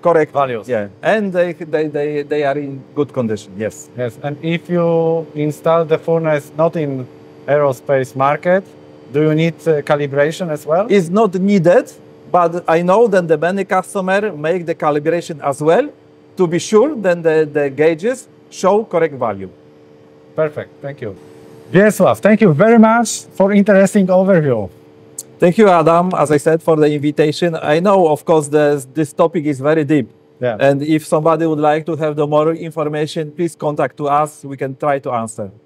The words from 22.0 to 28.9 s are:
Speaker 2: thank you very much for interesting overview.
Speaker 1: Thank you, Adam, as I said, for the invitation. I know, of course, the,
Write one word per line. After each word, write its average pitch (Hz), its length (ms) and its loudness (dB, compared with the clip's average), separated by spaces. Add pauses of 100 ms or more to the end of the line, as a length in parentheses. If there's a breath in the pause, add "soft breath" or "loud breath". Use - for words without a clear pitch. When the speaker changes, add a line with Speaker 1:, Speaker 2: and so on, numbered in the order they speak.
Speaker 2:
thank 208 220 4
you 190 120 6
very 220 240 4
much 220 560 4
for 196 180 0
interesting 196 560 4
overview. 165 600 2 (680)
Speaker 1:
Thank 175 200 4
you, 208 100 8
Adam, 175 480 4
as 147 140 0
I 147 60 2
said, 160 260 0
for 165 140 2
the 151 140 2
invitation. 151 640 -2
I 151 240 0
know, 190 280 4
of 147 180 -2
course, 156 220 2
the, 147 360 2 (100)